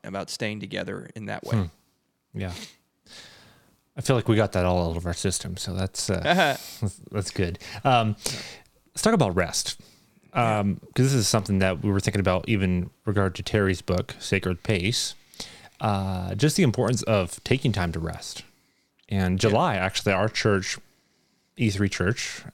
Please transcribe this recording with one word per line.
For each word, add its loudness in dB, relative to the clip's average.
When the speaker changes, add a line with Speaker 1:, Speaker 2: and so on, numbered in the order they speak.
Speaker 1:
about -8
staying -6
together -8
in -12
that -8
way. -2
Speaker 2:
Hmm. 2
Yeah. -6
I -8
feel 4
like 0
we 4
got 2
that 2
all 2
out -4
of -6
our -2
system. -4
So -8
that's, -4
uh, 0
Speaker 1:
<laughs> 0
Speaker 2:
that's, -6
that's -4
good. -2
Um, 4
let's -4
talk 4
about 4
rest. 0
Speaker 1:
Yeah. 2
Speaker 2:
Um, 0
'cause 4
this 2
is 2
something 2
that 2
we 2
were 2
thinking 0
about 2
even 2
regard 0
to -8
Terry's 2
book, -2
Sacred -2
Pace. 0
Uh, -2
just 2
the 4
importance 2
of 2
taking 2
time 0
to -6
rest. -8
And 2
Speaker 1:
Yeah. 6
Speaker 2:
July, 4
actually, 0
our 2
church, 0
E 2
three 2
Church, -2